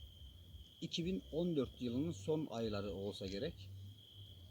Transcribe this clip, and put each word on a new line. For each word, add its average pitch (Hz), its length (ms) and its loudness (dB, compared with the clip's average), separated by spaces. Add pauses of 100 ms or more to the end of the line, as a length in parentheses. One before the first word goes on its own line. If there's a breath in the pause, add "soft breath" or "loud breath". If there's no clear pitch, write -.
(800)
iki 165 240 0
bin 190 260 2
on 170 240 4
dört 127 260 4
yılının 127 300 4
son 156 400 2
ayları 104 440 2
olsa 98 320 0
gerek. 101 260 0 (960)